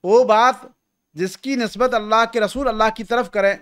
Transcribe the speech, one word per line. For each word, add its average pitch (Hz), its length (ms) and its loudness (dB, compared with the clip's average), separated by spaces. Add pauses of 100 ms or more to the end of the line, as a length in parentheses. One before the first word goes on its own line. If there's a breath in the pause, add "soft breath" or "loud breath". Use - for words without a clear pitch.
वो 220 220 4
बात 226 440 2 (460)
जिसकी 190 400 -6
निस्बत 240 380 -2
अल्लाह 220 320 0
के 226 140 -4
रसूल 247 280 -2
अल्लाह 220 220 0
की 214 160 -8
तरफ 240 240 -2
करें 196 320 0